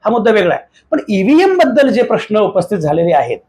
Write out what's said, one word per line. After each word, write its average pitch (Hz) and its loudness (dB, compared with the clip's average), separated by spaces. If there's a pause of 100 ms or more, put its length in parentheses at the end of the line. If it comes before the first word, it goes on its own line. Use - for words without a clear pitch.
हा 214 0
मुद्दा 226 0
वेगळा 185 2
आहे. - -10 (260)
पण 302 -2
ईव्हीएम 294 2
बद्दल 269 2
जे 240 0
प्रश्न 214 -2
उपस्थित 196 -2
झालेले 165 0
आहेत 123 -2 (100)